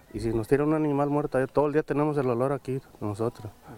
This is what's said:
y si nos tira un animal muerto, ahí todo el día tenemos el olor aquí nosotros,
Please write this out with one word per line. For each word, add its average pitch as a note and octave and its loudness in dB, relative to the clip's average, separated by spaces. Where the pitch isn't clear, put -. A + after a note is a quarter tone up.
y A2+ -8
si A2+ -2
nos A2+ -2
tira C#3+ 4
un D3+ 2
animal D3 2
muerto, D3 0
ahí C3 2
todo C#3+ 2
el C#3+ -2
día D3+ 2
tenemos D3 0
el B2+ 2
olor B2+ 0
aquí C3 -6
nosotros, G#2+ -4